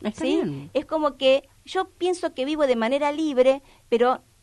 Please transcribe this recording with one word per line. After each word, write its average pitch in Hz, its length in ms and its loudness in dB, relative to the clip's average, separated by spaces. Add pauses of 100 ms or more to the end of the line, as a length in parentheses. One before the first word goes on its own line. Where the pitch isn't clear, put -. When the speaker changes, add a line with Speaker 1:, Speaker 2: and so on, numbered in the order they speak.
Speaker 1:
No - 80 -6
está 214 160 -10
Speaker 2:
¿sí? - 100 0
Speaker 1:
bien. 147 380 -6
Speaker 2:
Es 294 120 -2
como 302 300 -2
que 269 320 2 (160)
yo 370 340 -4
pienso 349 360 -4
que 254 100 -6
vivo 302 240 0
de 254 80 2
manera 277 380 0
libre, 277 480 2 (260)
pero 247 340 2 (220)